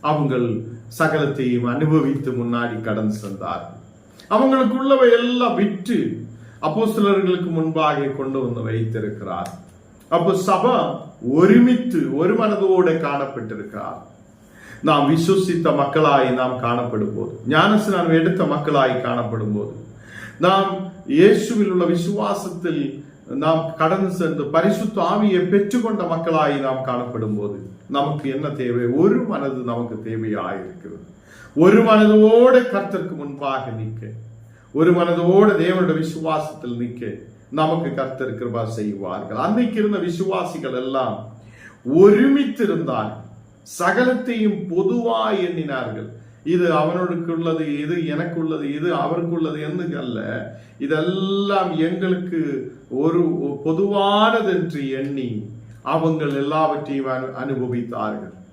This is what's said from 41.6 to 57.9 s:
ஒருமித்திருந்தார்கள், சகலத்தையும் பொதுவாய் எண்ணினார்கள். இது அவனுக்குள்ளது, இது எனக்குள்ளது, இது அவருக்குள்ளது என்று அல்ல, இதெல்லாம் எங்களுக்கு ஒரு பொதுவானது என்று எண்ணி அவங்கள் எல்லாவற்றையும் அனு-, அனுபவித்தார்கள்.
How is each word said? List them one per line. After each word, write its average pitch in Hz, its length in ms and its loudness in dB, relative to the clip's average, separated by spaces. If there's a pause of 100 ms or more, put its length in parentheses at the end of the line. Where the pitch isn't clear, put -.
ஒருமித்திருந்தார்கள், 208 1200 2 (540)
சகலத்தையும் 214 800 0 (120)
பொதுவாய் 220 760 0
எண்ணினார்கள். 127 600 -6 (440)
இது 175 120 2 (160)
அவனுக்குள்ளது, 165 840 -2 (180)
இது 165 120 -4 (180)
எனக்குள்ளது, 160 520 -6 (120)
இது 175 120 -4 (140)
அவருக்குள்ளது 160 640 -4
என்று 175 180 -6 (180)
அல்ல, 113 160 -6 (640)
இதெல்லாம் 190 880 -2 (160)
எங்களுக்கு 180 540 -2 (600)
ஒரு 170 180 2 (440)
பொதுவானது 202 920 2
என்று 151 240 -4 (180)
எண்ணி 135 300 -4 (640)
அவங்கள் 156 380 0 (100)
எல்லாவற்றையும் 147 720 -2
அனு-, 131 260 -8
அனுபவித்தார்கள். 117 920 -6 (200)